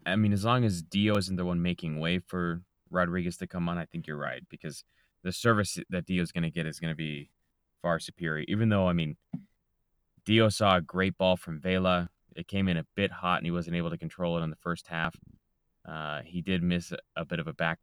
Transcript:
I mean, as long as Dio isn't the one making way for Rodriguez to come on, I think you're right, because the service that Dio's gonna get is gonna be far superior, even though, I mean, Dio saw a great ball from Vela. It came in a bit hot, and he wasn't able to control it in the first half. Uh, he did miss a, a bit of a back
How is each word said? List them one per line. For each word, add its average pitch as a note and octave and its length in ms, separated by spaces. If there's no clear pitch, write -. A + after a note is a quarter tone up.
I F#2 100
mean, G#2+ 160
as G2 120
long A#2+ 200
as F2+ 180
Dio G#2 340
isn't F#2+ 200
the F2+ 80
one F2 180
making E2+ 360
way E2+ 220
for F2 420
Rodriguez F2 480
to F#2 80
come F2 220
on, F2 100
I E2 80
think E2+ 200
you're D2+ 100
right, C2+ 320
because D#2+ 360
the F2+ 80
service G#2+ 440
that F2 160
Dio's F2+ 260
gonna E2 180
get D#2+ 160
is D2+ 120
gonna E2 160
be D2+ 340
far E2+ 160
superior, D#2 500
even A2 200
though, G2 200
I F2 40
mean, D#2+ 240
Dio A2 240
saw G2+ 280
a F2 40
great F#2 380
ball F#2 180
from D#2+ 240
Vela. F#2 480
It E2+ 100
came G2 220
in F2 80
a D#2+ 180
bit G2+ 160
hot, F2+ 280
and - 80
he E2+ 40
wasn't E2+ 260
able E2+ 140
to E2 80
control E2+ 400
it E2 40
in D#2+ 80
the D2+ 60
first - 300
half. E2 300
Uh, D#2 340
he F2 200
did F#2 200
miss F2 300
a, - 60
a E2 80
bit E2+ 140
of D#2+ 80
a D#2+ 80
back E2 280